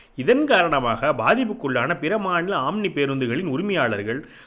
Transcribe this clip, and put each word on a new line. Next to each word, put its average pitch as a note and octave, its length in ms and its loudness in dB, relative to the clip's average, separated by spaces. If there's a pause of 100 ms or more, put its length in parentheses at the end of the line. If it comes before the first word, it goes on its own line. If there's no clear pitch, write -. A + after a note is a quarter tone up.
(140)
இதன் B3 320 2
காரணமாக D3 680 2
பாதிப்புக்குள்ளான C#3+ 880 0
பிற F3 200 -2
மாநில F#3 380 0
ஆம்னி E3+ 340 -2
பேருந்துகளின் C#3 560 -2
உரிமையாளர்கள் C3 840 -2 (180)